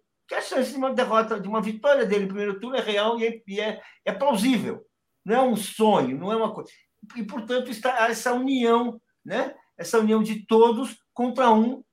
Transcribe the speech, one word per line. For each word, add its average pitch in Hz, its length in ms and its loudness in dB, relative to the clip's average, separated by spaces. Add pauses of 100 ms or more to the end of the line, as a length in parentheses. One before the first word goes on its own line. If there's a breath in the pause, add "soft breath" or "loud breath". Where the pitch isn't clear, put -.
(280)
que - 80 -8
a 302 60 -2
chance 285 300 -2
de 269 60 -8
uma 262 160 -2
derrota, 220 460 0
de 185 80 -8
uma 214 140 -2
vitória 226 440 2
dele 202 200 0
em - 20 -6
primeiro 196 320 -6
turno 254 160 -8
é 233 60 0
real 214 380 0
e 226 60 -2
é, 226 220 -4
e 196 120 -8
é, 214 220 -6 (220 loud breath)
é 208 80 -4
plausível. 214 760 0 (380)
Não 208 120 0
é 262 60 4
um 254 140 2
sonho, 165 640 2
não 180 140 -6
é 226 40 -2
uma 220 180 -2
coisa. 170 160 -12 (460)
E, 233 80 -8
portanto, 247 460 -4
está 240 400 0
essa 233 240 -2
união, 240 680 0 (240)
né? 226 320 -6 (220 soft breath)
Essa 170 220 0
união 220 240 2
de 220 220 -6
todos 226 520 4 (160)
contra 247 380 2
um, 233 300 2 (120)